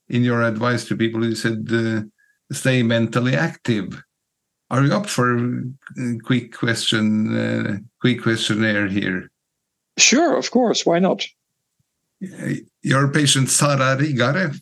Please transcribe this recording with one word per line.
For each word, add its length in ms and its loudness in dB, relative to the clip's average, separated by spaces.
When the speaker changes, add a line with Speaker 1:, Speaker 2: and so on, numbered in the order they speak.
Speaker 1:
in 160 2
your 180 2
advice 440 -2
to 100 -4
people, 280 0
you 120 -2
said, 360 -4
uh, 300 0
"Stay 300 0
mentally 540 0
active." 640 -4
Are 140 2
you 80 2
up 160 -2
for 300 0
a 880 -6
quick 280 -2
question, 840 0
uh, 400 -2
quick 220 0
questionnaire 640 0
here? 420 -4
Speaker 2:
Sure, 400 4
of 140 -4
course. 340 2
Why 140 2
not? 260 2
Speaker 1:
Uh, 340 -6
your 300 4
patient, 360 2
Sara 480 2
Rigare 640 0